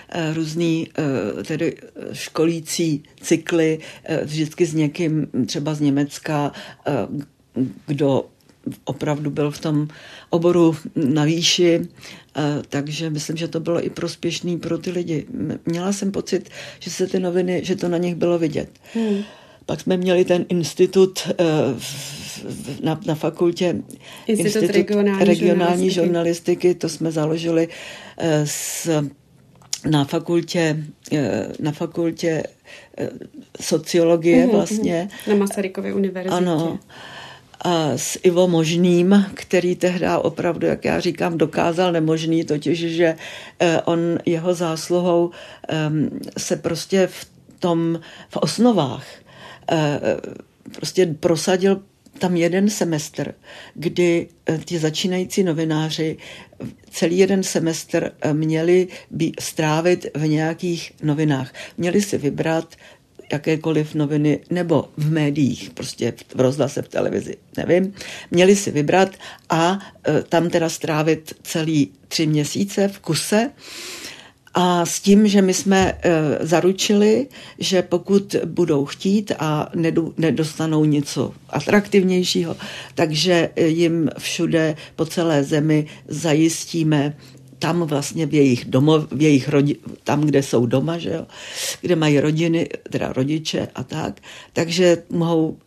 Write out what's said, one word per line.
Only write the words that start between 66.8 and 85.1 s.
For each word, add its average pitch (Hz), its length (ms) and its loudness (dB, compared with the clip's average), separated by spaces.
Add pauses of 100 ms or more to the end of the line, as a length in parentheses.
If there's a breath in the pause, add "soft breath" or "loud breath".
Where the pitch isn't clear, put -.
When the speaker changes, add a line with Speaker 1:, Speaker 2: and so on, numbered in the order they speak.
Speaker 1:
v - 80 -14
televizi, 98 460 -4 (220)
nevím, 185 360 2 (380 loud breath)
měli 185 240 6
si - 160 -4
vybrat 170 380 2 (400 loud breath)
a, 170 300 2 (280 loud breath)
e, 147 160 2
tam 170 260 2
teda 165 200 2
strávit 156 640 -2 (100)
celý 156 480 0 (160)
tři 160 200 -2
měsíce 170 600 0
v 196 120 -6
kuse. 208 500 0 (1040 loud breath)
A 180 320 2
s - 140 -6
tím, 202 280 6
že 202 140 4
my 185 120 2
jsme, 190 480 2
e, 156 440 2
zaručili, 202 800 2 (320 loud breath)
že 180 220 0
pokud 196 540 0 (100)
budou 156 400 0
chtít 202 540 -2
a 151 360 -2
nedu-, 165 420 0
nedostanou 156 680 0
něco 147 480 0 (160)
atraktivnějšího, 185 1040 2 (400 loud breath)
takže, 165 600 2
e, 165 120 2
jim 165 500 2
všude 160 580 0 (200 loud breath)
po 160 100 0
celé 160 380 2